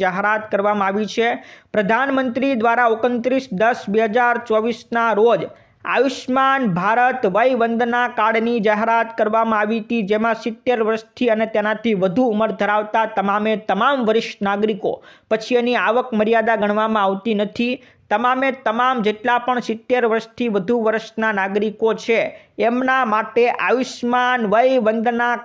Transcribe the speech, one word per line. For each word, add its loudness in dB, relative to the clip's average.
જાહેરાત -2
કરવામાં 0
આવી -2
છે. 0
પ્રધાનમંત્રી 0
દ્વારા 2
ઓગણત્રીસ -2
દસ 0
બે 2
હજાર 2
ચોવીસના 0
રોજ 4
આયુષ્માન 0
ભારત 0
વય 2
વંદના 0
કાર્ડની 0
જાહેરાત 0
કરવામાં 0
આવી -2
હતી, -2
જેમાં -2
સિત્તેર -2
વર્ષથી -2
અને 0
તેનાથી 0
વધુ 2
ઉંમર 0
ધરાવતા 0
તમામે 0
તમામ 2
વરિષ્ઠ -2
નાગરિકો, 0
પછી 0
એની 0
આવક 0
મર્યાદા 2
ગણવામાં 0
આવતી 0
નથી, -2
તમામે 2
તમામ 0
જેટલા 0
પણ -2
સિત્તેર 0
વર્ષથી -2
વધુ 0
વર્ષના -2
નાગરિકો -2
છે, 2
એમના 0
માટે 0
આયુષ્માન -2
વય 4
વંદના 0